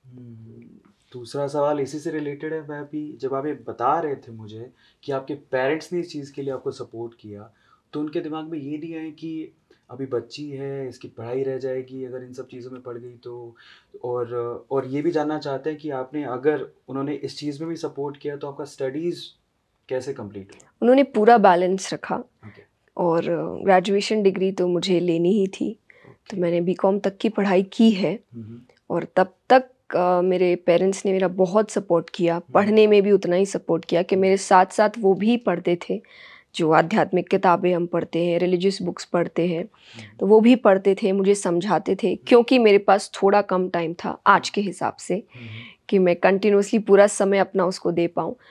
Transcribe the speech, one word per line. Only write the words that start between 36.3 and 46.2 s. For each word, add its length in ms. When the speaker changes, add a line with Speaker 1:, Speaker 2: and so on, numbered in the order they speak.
Speaker 2:
जो 160
आध्यात्मिक 580
किताबें 460
हम 100
पढ़ते 400
हैं, 140
रिलीजियस 420
बुक्स 240
पढ़ते 420
हैं, 160
Speaker 1:
हम्म। 560
Speaker 2:
तो 80
वो 120
भी 160
पढ़ते 400
थे, 160
मुझे 240
समझाते 680
थे, 40
Speaker 1:
हम्म। 100
Speaker 2:
क्योंकि 320
मेरे 180
पास 360
थोड़ा 280
कम 280
टाइम 240
था 340
आज 220
के 120
हिसाब 340
से 180
Speaker 1:
हम्म। 340
Speaker 2:
कि 100
मैं 160
कंटिन्यूअसली 640